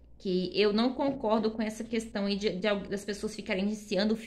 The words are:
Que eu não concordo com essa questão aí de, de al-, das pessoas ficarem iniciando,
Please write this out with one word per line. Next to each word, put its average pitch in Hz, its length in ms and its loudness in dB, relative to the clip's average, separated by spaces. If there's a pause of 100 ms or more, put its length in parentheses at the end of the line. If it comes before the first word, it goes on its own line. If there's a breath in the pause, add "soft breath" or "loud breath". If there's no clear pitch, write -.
(180)
Que 185 360 0
eu 202 200 4
não 233 200 4
concordo 226 580 2
com 226 100 -4
essa 214 220 -4
questão 220 420 -2
aí 202 100 2
de, 202 140 0
de 180 180 0
al-, 202 140 2
das 196 240 -6
pessoas 214 300 -6
ficarem 202 280 -2
iniciando, 214 640 0